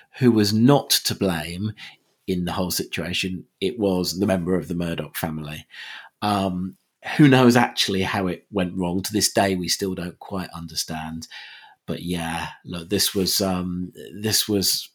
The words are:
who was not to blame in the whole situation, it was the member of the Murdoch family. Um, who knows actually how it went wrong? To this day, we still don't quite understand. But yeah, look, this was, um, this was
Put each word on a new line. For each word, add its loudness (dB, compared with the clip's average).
who 8
was 4
not 6
to 0
blame -2
in 0
the -4
whole -2
situation, -4
it -2
was 0
the 2
member 2
of -2
the -4
Murdoch -4
family. -6
Um, -2
who 10
knows 8
actually 2
how -2
it -6
went -2
wrong? -2
To -6
this 0
day, 2
we -4
still -2
don't -8
quite -8
understand. -8
But -6
yeah, -4
look, -12
this 0
was, 0
um, -2
this 0
was 0